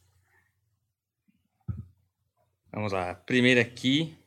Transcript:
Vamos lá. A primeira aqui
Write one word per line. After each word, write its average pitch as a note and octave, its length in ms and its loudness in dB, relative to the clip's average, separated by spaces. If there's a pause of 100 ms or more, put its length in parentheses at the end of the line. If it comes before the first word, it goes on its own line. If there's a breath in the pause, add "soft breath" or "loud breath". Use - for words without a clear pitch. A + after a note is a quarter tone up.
(2750)
Vamos G#2+ 200 -6
lá. F2+ 180 -4
A F2 40 -10
primeira B2 460 4
aqui C#3 540 -2 (120)